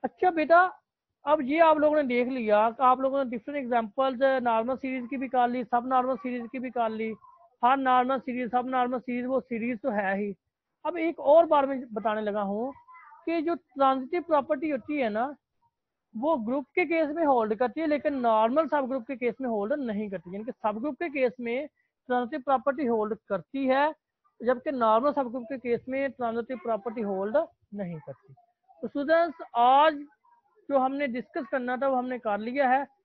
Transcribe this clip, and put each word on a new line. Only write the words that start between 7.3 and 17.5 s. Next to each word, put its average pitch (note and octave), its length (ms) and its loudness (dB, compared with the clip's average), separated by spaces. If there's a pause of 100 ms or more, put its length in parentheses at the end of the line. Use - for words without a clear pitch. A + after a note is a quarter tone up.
हर B3+ 160 6
normal B3+ 400 2
series, B3 320 -6
sub B3 180 -2
normal B3+ 300 -2
series, B3 280 -6
वो C4 140 0
series A#3 420 -6
तो C#4 80 -2
है G3+ 280 -2
ही। G#3 140 -4 (520)
अब E4+ 140 -4
एक E4 240 -2
और D#4 240 8
बार D4 200 4
मैं C4+ 140 -4 (140)
बताने G#3+ 260 -2
लगा G#3 220 -4
हूँ G#3+ 300 -4 (520)
कि E4 180 -2
जो E4 120 -2
transitive C4+ 680 0
property D4+ 480 0
होती D4 300 -4
है A#3+ 100 0
ना, A3 160 -2 (880)
वो C#4+ 240 0
group B3 360 -4
के F4+ 120 2
case D#4+ 240 0
में D#4+ 140 -2
hold A#3 320 2